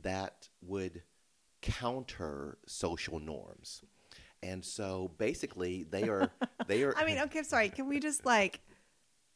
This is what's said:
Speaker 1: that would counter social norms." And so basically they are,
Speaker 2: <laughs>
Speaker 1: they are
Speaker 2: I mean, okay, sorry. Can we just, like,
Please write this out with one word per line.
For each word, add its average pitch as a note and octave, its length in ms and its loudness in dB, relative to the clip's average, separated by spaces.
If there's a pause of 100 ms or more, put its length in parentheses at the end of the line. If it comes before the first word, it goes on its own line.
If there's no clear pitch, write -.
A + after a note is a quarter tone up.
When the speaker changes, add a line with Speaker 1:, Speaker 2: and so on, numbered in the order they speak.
Speaker 1:
that F#2+ 480 -4 (120)
would F#2 420 -4 (580)
counter F2+ 1040 -4
social - 540 -2
norms." D2 640 -10 (600)
And F#2 220 -6
so F#2 540 -2
basically F2+ 680 0
they G2 200 0
are, G2 260 4 (180)
Speaker 2:
<laughs> - 200 -8
Speaker 1:
they G#2 160 6
are C#4 140 4
Speaker 2:
I D#4 80 6
mean, D#4 140 2
okay, D4+ 240 0
sorry. A3+ 260 4
Can C4+ 180 -4
we C#4+ 120 2
just, D4 260 -2
like, G#3+ 360 6 (760)